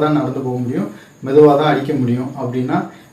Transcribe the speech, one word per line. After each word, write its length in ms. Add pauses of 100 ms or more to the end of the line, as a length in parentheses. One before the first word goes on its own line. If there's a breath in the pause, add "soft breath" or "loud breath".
தான் 160
நடந்து 280
போக 180
முடியும், 240 (380 loud breath)
மெதுவா 320
தான் 140
அடிக்க 280
முடியும். 300 (100)
அப்படின்னா 360 (340 loud breath)